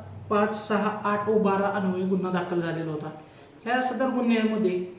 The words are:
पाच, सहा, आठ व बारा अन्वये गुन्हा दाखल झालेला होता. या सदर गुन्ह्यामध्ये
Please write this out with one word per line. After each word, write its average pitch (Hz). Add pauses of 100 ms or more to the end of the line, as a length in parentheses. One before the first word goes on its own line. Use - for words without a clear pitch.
(300)
पाच, 214
सहा, 208 (140)
आठ 208
व 220
बारा 190
अन्वये 190
गुन्हा 180
दाखल 175
झालेला 160
होता. 151 (580)
या 254
सदर 254
गुन्ह्यामध्ये 214 (160)